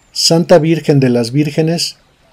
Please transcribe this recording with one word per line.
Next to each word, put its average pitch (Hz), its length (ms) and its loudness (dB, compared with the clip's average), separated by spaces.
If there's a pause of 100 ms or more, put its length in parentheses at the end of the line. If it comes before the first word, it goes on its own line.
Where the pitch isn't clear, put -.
(120)
Santa 170 460 2
Virgen 156 420 0
de 131 100 2
las 120 220 -2
Vírgenes, 151 640 -4 (360)